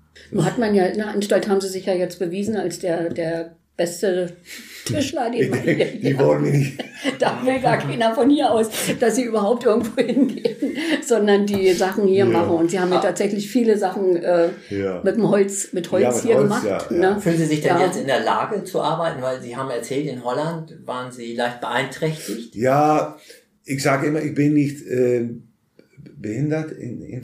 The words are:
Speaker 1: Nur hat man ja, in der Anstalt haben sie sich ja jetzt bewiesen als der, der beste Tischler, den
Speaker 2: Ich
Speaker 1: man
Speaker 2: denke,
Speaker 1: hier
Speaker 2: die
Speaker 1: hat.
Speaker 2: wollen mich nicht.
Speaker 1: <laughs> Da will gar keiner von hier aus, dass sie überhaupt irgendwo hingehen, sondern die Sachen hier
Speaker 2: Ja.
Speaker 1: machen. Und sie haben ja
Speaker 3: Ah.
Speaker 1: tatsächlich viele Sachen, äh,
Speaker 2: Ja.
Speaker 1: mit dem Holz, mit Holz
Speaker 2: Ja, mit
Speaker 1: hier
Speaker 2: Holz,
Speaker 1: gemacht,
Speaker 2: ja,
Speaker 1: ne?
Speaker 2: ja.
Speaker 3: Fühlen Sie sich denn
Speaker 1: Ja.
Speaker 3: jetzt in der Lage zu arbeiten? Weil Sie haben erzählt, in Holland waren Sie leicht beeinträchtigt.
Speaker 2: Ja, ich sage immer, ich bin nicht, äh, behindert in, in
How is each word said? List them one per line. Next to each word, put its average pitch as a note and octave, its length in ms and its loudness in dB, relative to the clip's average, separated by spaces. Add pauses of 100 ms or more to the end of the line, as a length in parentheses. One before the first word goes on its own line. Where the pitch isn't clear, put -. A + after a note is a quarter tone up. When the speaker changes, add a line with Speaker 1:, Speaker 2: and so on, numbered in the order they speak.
(320)
Speaker 1:
Nur E3 140 0
hat F#3 120 -2
man A3 160 0
ja, F#3+ 120 2
in - 120 -2
der G#3+ 120 -4
Anstalt G3+ 380 0
haben G3 140 2
sie G3 80 -6
sich F#3 160 -8
ja G3+ 80 0
jetzt F3+ 240 -2
bewiesen G3 380 -4
als E3+ 240 -4
der, E3+ 320 -2
der E3 440 -6 (220)
beste F3+ 560 -2 (520)
Tischler, C#4 440 -2
den B3 140 0
Speaker 2:
Ich - 60 2
Speaker 1:
man - 140 -2
Speaker 2:
denke, - 220 2
Speaker 1:
hier - 140 -6 (120)
Speaker 2:
die C3+ 60 0
Speaker 1:
hat. D3 80 4
Speaker 2:
wollen D3 160 4
mich D3 120 0
nicht. - 360 0
Speaker 1:
<laughs> - 300 -6
Da - 260 0
will C4 160 0
gar A#3+ 160 2
keiner A3+ 380 0
von C4 140 4
hier C#4+ 220 4
aus, A3 160 4 (320)
dass A3+ 160 2
sie B3+ 80 2
überhaupt A3 420 0
irgendwo A#3 360 2
hingehen, - 540 0 (500)
sondern G#3 400 4
die G3 280 4
Sachen G3 340 2
hier F#3+ 180 4
Speaker 2:
Ja. F3 60 4
Speaker 1:
machen. - 260 2
Und E3 140 2
sie G3 80 0
haben F3+ 120 2
ja F3+ 60 4
Speaker 3:
Ah. - 40 4
Speaker 1:
tatsächlich G3+ 480 0
viele A3 280 4
Sachen, F#3 400 0
äh, E3+ 320 2 (220)
Speaker 2:
Ja. F#2+ 320 -2
Speaker 1:
mit F#3+ 120 2
dem G2+ 140 2
Holz, - 440 0
mit F3+ 180 -6
Holz F#3 120 2
Speaker 2:
Ja, B2 80 4
mit A#2+ 120 0
Speaker 1:
hier A3+ 120 4
Speaker 2:
Holz, - 80 6
Speaker 1:
gemacht, - 220 0
Speaker 2:
ja, F#2 220 -2 (100)
Speaker 1:
ne? F3 40 4
Speaker 2:
ja. G3 180 2
Speaker 3:
Fühlen E3+ 180 2
Sie E3 80 2
sich D3+ 160 0
denn D3+ 160 2
Speaker 1:
Ja. F3+ 80 4
Speaker 3:
jetzt - 140 -2
in C3+ 80 -4
der A#2+ 160 2
Lage A#2 400 -2
zu - 180 -4
arbeiten? D#3+ 400 -2
Weil B2+ 200 -4
Sie A#2+ 140 -12
haben C3+ 140 -6
erzählt, C3 380 -4
in B2 160 -8
Holland D#3 520 -4 (100)
waren B2+ 260 -8
Sie A#2 240 -12
leicht A#2+ 260 -4
beeinträchtigt. C3+ 960 -4
Speaker 2:
Ja, C#3+ 600 2 (460)
ich C#3 200 -6
sage C#3+ 240 2
immer, D3+ 160 0
ich D3 100 -4
bin D3 220 2
nicht, C#3+ 320 0
äh, B2 420 0 (920)
behindert D3+ 520 -4
in, A#2 320 -12
in A2+ 200 -12